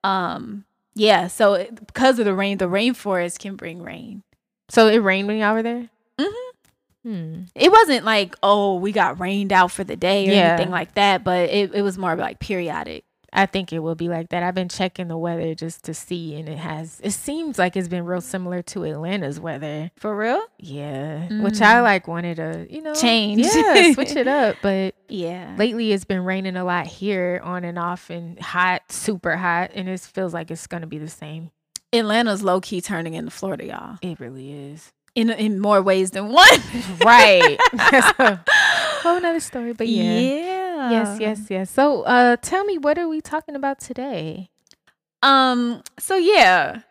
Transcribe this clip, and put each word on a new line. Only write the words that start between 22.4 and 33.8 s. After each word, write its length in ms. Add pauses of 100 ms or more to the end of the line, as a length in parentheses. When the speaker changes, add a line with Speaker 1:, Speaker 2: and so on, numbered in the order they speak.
Speaker 2:
you 120
know, 120
Speaker 1:
Change. 500
Speaker 2:
yeah, 480
Speaker 1:
<laughs> 20
Speaker 2:
switch 220
it 100
up. 360
But 320 (140)
Speaker 1:
Yeah. 500
Speaker 2:
lately 340
it's 120
been 200
raining 320
a 80
lot 240
here 560
on 200
and 140
off 320
and 300
hot, 500
super 460
hot, 380
and 140
it 120
feels 340
like 160
it's 160
gonna 220
be 100
the 100
same. 420 (420)
Speaker 1:
Atlanta's 500
low-key 380
turning 340
into 160
Florida, 360
y'all. 360